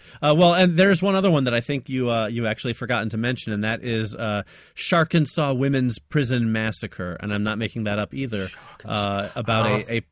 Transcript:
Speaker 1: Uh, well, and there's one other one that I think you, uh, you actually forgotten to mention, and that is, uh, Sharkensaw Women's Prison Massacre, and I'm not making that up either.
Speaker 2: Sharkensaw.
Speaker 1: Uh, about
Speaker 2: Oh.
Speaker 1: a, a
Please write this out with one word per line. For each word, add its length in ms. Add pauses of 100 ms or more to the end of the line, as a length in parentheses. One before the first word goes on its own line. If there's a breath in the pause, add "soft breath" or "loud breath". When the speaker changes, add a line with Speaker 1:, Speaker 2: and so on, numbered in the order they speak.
(220 loud breath)
Speaker 1:
Uh, 120
well, 200
and 240
there's 240
one 120
other 160
one 140
that 80
I 80
think 300
you, 200
uh, 180
you 180
actually 260
forgotten 380
to 80
mention, 340
and 120
that 200
is, 320
uh, 280 (300 loud breath)
Sharkensaw 840
Women's 400
Prison 540
Massacre, 680
and 140
I'm 80
not 160
making 260
that 140
up 160
either. 320
Speaker 2:
Sharkensaw. 100 (300 loud breath)
Speaker 1:
Uh, 480
about 320
Speaker 2:
Oh. 80 (140)
Speaker 1:
a, 80
a 40 (120)